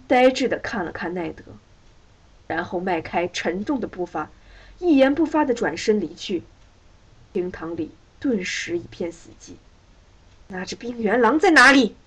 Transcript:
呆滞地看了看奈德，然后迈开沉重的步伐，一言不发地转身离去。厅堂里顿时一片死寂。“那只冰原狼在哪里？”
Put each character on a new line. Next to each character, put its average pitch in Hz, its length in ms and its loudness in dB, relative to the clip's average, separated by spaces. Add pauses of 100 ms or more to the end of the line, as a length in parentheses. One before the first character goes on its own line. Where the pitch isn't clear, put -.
呆 254 240 6
滞 262 180 0
地 - 120 -2
看 196 240 -6
了 156 80 -8
看 180 220 -8
奈 165 160 -6
德， - 120 -16 (1040)
然 160 180 -6
后 180 140 -6
迈 180 220 -2
开 170 260 -4
沉 185 380 -6
重 277 160 -2
的 170 80 -6
步 180 180 -8
伐， 156 240 -10 (480)
一 349 180 2
言 269 160 6
不 311 140 0
发 302 180 2
地 262 80 0
转 180 240 -2
身 214 240 0
离 156 140 -6
去。 - 300 -8 (880)
厅 180 180 -4
堂 165 240 -12
里 156 160 -8 (300)
顿 226 240 -2
时 175 340 -6
一 170 40 -12
片 170 280 -10
死 - 200 -20 (100)
寂。 - 140 -20 (960)
“那 185 140 -10
只 185 100 -12
冰 240 240 -12
原 226 220 2
狼 247 180 4
在 370 120 4
哪 302 220 8
里？” 262 220 4 (120)